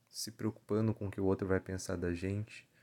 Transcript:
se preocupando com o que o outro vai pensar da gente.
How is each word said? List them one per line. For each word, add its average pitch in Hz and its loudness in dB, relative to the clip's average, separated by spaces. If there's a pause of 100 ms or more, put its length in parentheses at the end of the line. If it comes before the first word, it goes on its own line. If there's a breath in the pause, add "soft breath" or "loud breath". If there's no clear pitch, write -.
(100)
se - -8
preocupando 107 0
com 104 -4
o 98 -4
que 95 -6
o 98 2
outro 95 4
vai 95 4
pensar 92 -4
da 87 0
gente. 98 -4 (140 soft breath)